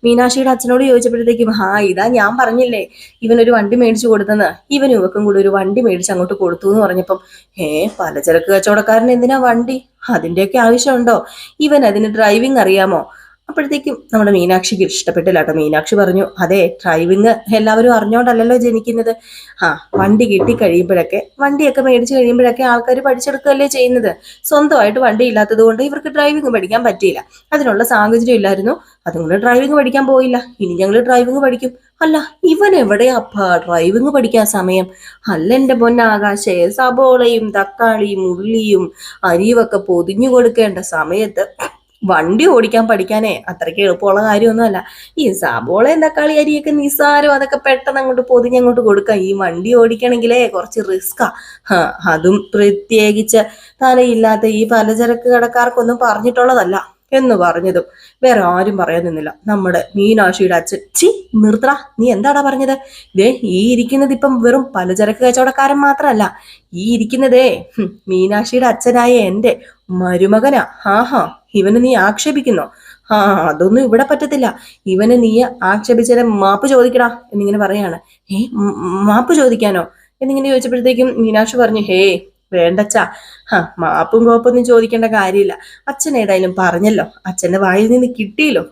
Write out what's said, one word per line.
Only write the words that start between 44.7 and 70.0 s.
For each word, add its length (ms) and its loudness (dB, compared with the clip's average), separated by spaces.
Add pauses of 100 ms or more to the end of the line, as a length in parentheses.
ഈ 160 0
സബോളയും 680 0
തക്കാളി 360 0
അരിയൊക്കെ 340 0
നിസ്സാരം, 640 2
അതൊക്കെ 240 -2
പെട്ടെന്ന് 420 -2
അങ്ങോട്ട് 300 -2
പൊതിഞ്ഞങ്ങോട്ട് 520 2
കൊടുക്കാം. 360 2
ഈ 160 -2
വണ്ടി 400 -4
ഓടിക്കണമെങ്കിലേ 720 2
കുറച്ച് 340 -6
റിസ്ക്കാ. 460 -4 (360)
ഹാ, 160 0 (260)
അതും 320 2 (140)
പ്രത്യേകിച്ച് 880 0 (380)
തലയില്ലാത്ത 720 2
ഈ 140 -2
പലചരക്ക് 640 0
കടക്കാർക്കൊന്നും 720 0
പറഞ്ഞിട്ടുള്ളതല്ല 760 0 (340)
എന്ന് 240 2
പറഞ്ഞതും 500 0 (360)
വേറെ 240 4
ആരും 320 0
പറയാൻ 260 -2
നിന്നില്ല. 280 -8 (160)
നമ്മുടെ 340 -2 (140)
മീനാക്ഷിയുടെ 600 2
അച്ഛൻ, 240 -4 (140)
"ഛീ, 140 2 (280)
നിർത്തടാ, 400 2 (200)
നീ 160 -2
എന്താടാ 300 0
പറഞ്ഞത്? 340 -2 (400)
ദേ, 120 2 (160)
ഈ 160 -2 (120)
ഇരിക്കുന്നത് 420 0
ഇപ്പം 280 -2
വെറും 300 2
പലചരക്ക് 520 -2
കച്ചവടക്കാരൻ 560 2
മാത്രമല്ല, 440 2 (500)
ഈ 200 -8
ഇരിക്കുന്നതേ, 520 2 (260)
ഹും, 180 -6 (180)
മീനാക്ഷിയുടെ 600 0
അച്ഛനായ 520 2
എൻ്റെ 340 0 (360)
മരുമകനാ. 720 0 (220)